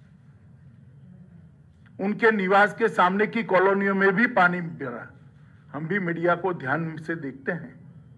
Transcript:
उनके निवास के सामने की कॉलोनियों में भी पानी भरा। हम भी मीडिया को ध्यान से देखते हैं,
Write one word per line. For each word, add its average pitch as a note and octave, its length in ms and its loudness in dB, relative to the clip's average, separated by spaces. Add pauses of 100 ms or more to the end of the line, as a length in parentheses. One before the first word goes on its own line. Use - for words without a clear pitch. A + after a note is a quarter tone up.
(2000)
उनके G#3 320 2
निवास G3+ 420 4
के A3+ 160 0
सामने G3 380 2
की A3+ 180 -4
कॉलोनियों G3 500 2
में G3 160 4
भी A3 180 2
पानी F3+ 320 2
भरा। C3 460 -10 (680)
हम D3+ 140 -8
भी G3 140 -2
मीडिया E3+ 340 0
को F3+ 200 -4
ध्यान D#3 420 -4
से D#3+ 200 -8
देखते C3+ 340 -10
हैं, C3+ 260 -10 (400)